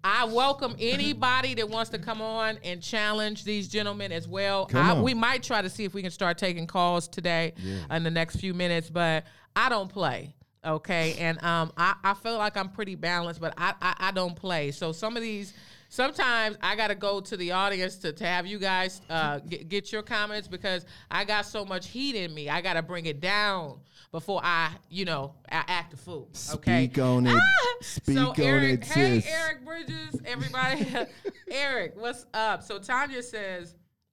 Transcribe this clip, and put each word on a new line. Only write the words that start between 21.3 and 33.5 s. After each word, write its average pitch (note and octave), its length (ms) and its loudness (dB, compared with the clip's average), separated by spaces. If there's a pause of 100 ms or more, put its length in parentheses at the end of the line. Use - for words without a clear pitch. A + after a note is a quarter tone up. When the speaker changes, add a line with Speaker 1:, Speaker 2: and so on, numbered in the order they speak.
Speaker 1:
so G#3 180 -6
much F#3 220 -6
heat C4 300 -4
in F3 180 -6
me. D3 140 -8
I E3 140 0
gotta E3+ 200 0
bring E3+ 240 -8
it C#3+ 140 -4
down F#3+ 580 0 (320)
before E3+ 320 -4
I, E3 300 2 (180)
you F#3 140 -4
know, D3 300 -4 (140)
I D#3+ 200 0
act E3+ 260 -2
a - 20 -16
fool. D#3+ 340 -12 (240)
Okay? D3 320 4
Speaker 2:
Speak B2+ 120 0
on B2 300 6
it. - 80 8
Speaker 1:
Ah! F#5 300 8 (160)
Speaker 2:
Speak - 360 -2
Speaker 1:
So C4 120 4
Speaker 2:
on D#4 100 -2
Speaker 1:
Eric, C3+ 400 4
Speaker 2:
it, - 60 -12
Speaker 1:
hey, - 340 6
Speaker 2:
sis. D#4+ 120 -4
Speaker 1:
Eric D#4 320 -2
Bridges, D#4 600 -8
everybody. C4 600 -2 (400)
<laughs> - 240 -10
Eric, B3+ 480 -2
what's A#3+ 380 -8
up? G#3 300 0
So G3+ 160 -8
Tanya C4 420 0
says, F#3+ 540 -8 (360)